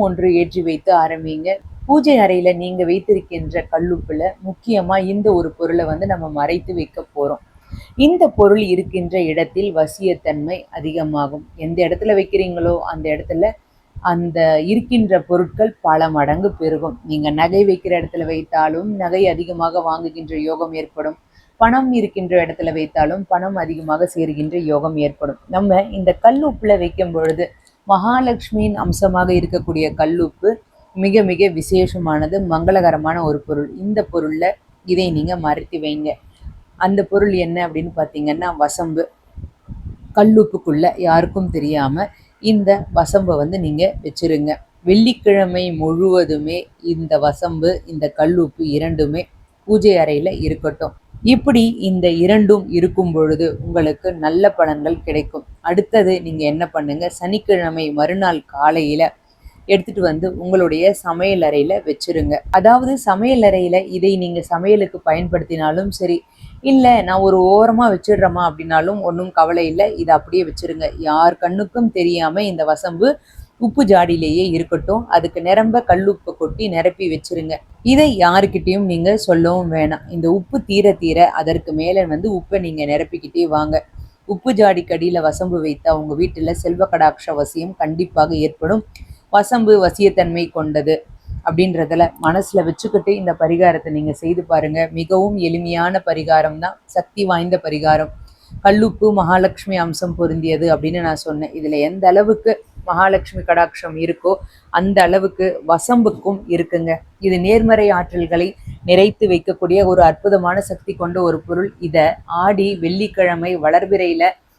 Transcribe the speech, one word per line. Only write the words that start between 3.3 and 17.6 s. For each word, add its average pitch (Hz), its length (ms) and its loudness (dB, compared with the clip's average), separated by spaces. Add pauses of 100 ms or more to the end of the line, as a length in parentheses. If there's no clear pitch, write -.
கல்லுப்புல 165 580 -4 (160)
முக்கியமா 190 480 -2 (160)
இந்த 208 220 -2
ஒரு 165 240 0
பொருளை 170 340 -2
வந்து 170 160 -4
நம்ம 175 180 -4 (140)
மறைத்து 170 400 -4
வைக்க - 260 -10 (100)
போறோம். 143 280 -4 (640)
இந்த 349 180 2 (160)
பொருள் 208 240 4 (100)
இருக்கின்ற 180 480 -2 (100)
இடத்தில் 165 460 -2
வசியத்தன்மை 160 800 -2 (220)
அதிகமாகும். 151 640 -6 (200)
எந்த 170 220 -4
இடத்துல 196 320 0
வைக்கிறீங்களோ 185 560 -2 (140)
அந்த 160 200 -8
இடத்துல 165 440 -2 (420)
அந்த 175 440 -2 (320)
இருக்கின்ற 226 580 0
பொருட்கள் 180 440 0 (140)
பல 160 220 2
மடங்கு 156 500 0
பெருகும். 156 460 -4
நீங்க 151 240 -4 (100)
நகை 180 300 2